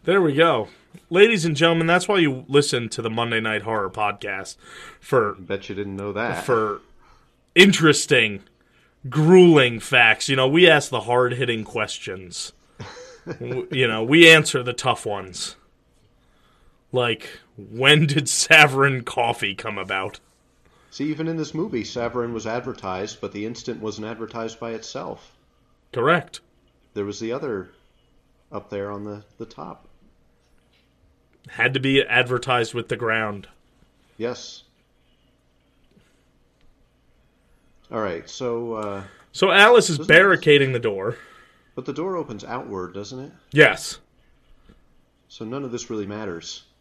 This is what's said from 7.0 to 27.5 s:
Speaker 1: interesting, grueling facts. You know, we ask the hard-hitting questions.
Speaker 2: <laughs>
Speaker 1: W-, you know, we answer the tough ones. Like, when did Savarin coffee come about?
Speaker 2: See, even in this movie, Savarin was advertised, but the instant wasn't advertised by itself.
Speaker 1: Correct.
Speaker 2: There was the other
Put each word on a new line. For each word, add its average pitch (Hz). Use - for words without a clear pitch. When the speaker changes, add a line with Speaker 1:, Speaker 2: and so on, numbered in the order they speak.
Speaker 1:
interesting, 147
grueling 151
facts. 113
You 139
know, 131
we 170
ask 151
the 123
hard-hitting 120
questions. 95
Speaker 2:
<laughs> -
Speaker 1:
W-, 123
you 131
know, 110
we 160
answer 156
the 123
tough 120
ones. 95
Like, 120
when 127
did 143
Savarin 135
coffee 113
come 104
about? 95
Speaker 2:
See, 143
even 156
in 165
this 156
movie, 151
Savarin 120
was 110
advertised, 110
but 101
the 104
instant 113
wasn't 107
advertised 113
by 117
itself. -
Speaker 1:
Correct. 151
Speaker 2:
There 104
was 101
the 113
other 113